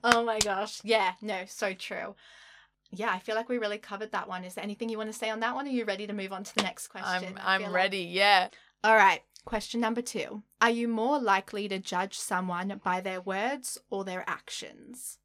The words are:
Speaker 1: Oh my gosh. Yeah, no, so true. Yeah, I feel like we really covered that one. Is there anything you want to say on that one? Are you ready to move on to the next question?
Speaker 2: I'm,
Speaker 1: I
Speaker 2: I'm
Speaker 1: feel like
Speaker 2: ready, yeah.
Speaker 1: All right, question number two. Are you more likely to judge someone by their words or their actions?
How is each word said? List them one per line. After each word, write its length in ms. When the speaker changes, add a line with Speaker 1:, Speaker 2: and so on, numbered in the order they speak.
Speaker 1:
Oh 200
my 160
gosh. 420
Yeah, 380
no, 260
so 280
true. 400
Yeah, 220
I 80
feel 160
like 120
we 100
really 200
covered 340
that 160
one. 160
Is 100
there 100
anything 240
you 100
want 140
to 60
say 120
on 100
that 140
one? 120
Are 40
you 140
ready 240
to 40
move 200
on 120
to 120
the 60
next 260
question? 480
Speaker 2:
I'm, 100
Speaker 1:
I 80
Speaker 2:
I'm 60
Speaker 1:
feel 100
like 60
Speaker 2:
ready, 240
yeah. 480
Speaker 1:
All 120
right, 260
question 360
number 220
two. 400
Are 100
you 180
more 320
likely 480
to 100
judge 400
someone 640
by 180
their 200
words 580
or 140
their 240
actions? 960